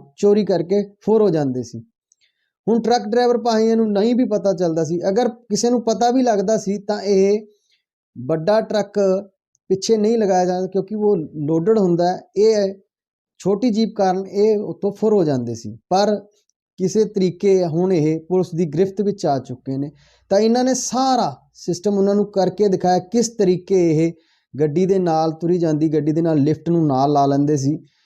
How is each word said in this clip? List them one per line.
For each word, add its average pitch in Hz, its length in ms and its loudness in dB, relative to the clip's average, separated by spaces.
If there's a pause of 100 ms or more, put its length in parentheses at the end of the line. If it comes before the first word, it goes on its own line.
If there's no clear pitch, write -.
(180)
ਚੋਰੀ 208 280 2
ਕਰਕੇ 185 380 -2 (180)
ਫੁਰ 214 200 2
ਹੋ 202 80 4
ਜਾਂਦੇ 135 340 -2
ਸੀ। 113 160 -14 (880)
ਹੁਣ 226 140 0
ਟਰੱਕ 233 260 0
ਡਰਾਈਵਰ 240 300 0
ਭਾਈਆਂ 226 380 0
ਨੂੰ 226 160 0
ਨਹੀਂ 220 240 0
ਵੀ 254 80 2
ਪਤਾ 196 300 -2
ਚੱਲਦਾ 165 300 -2
ਸੀ, 165 160 -4 (100)
ਅਗਰ 240 200 0
ਕਿਸੇ 233 400 -4
ਨੂੰ 247 120 0
ਪਤਾ 233 300 0
ਵੀ 254 120 2
ਲੱਗਦਾ 208 340 0
ਸੀ 196 200 -4
ਤਾਂ 208 240 -6
ਇਹ 196 460 2 (680)
ਵੱਡਾ 160 460 0
ਟਰੱਕ 202 380 -4 (720)
ਪਿੱਛੇ 190 280 0
ਨਹੀਂ 220 200 2
ਲਗਾਇਆ 190 280 2
ਜਾਂਦਾ 185 220 -2
ਕਿਉਂਕਿ 190 280 -4
ਉਹ 208 220 0
ਲੋਡਡ 160 640 0
ਹੁੰਦਾ 175 320 2
ਹੈ। 180 80 -6 (160)
ਇਹ 208 380 2 (640)
ਛੋਟੀ 202 300 0
ਜੀਪ 220 260 -2
ਕਾਰਨ 190 320 -2
ਇਹ 208 300 2
ਉੱਥੋਂ 196 340 -6
ਫੁਰ 214 220 0
ਹੋ 196 100 4
ਜਾਂਦੇ 123 320 -2
ਸੀ, 113 220 -14 (120)
ਪਰ 202 260 2 (640)
ਕਿਸੇ 202 260 0
ਤਰੀਕੇ 190 600 0
ਹੁਣ 175 280 0
ਇਹ 156 260 0
ਪੁਲਿਸ 180 360 -2
ਦੀ 170 100 0
ਗ੍ਰਿਫਤ 190 360 -2
ਵਿੱਚ 202 240 -4
ਆ 139 140 0
ਚੁੱਕੇ 135 380 -10
ਨੇ। 143 140 -8 (380)
ਤਾਂ 196 100 2
ਇਹਨਾਂ 226 240 2
ਨੇ 262 100 0
ਸਾਰਾ 254 640 -2 (180)
ਸਿਸਟਮ 196 440 -4
ਉਹਨਾਂ 196 180 2
ਨੂੰ 208 100 2
ਕਰਕੇ 196 420 0
ਦਿਖਾਇਆ 180 320 2
ਕਿਸ 226 300 -2
ਤਰੀਕੇ 180 640 2
ਇਹ 160 200 2 (480)
ਗੱਡੀ 156 260 0
ਦੇ 190 140 0
ਨਾਲ 165 320 0
ਤੁਰੀ 170 260 -2
ਜਾਂਦੀ, 156 360 0
ਗੱਡੀ 151 180 0
ਦੇ 160 100 0
ਨਾਲ 160 160 2
ਲਿਫਟ 151 320 0
ਨੂੰ 170 180 2
ਨਾਲ 131 240 2
ਲਾ 139 140 2
ਲੈਂਦੇ 143 320 2
ਸੀ 139 200 -2 (280)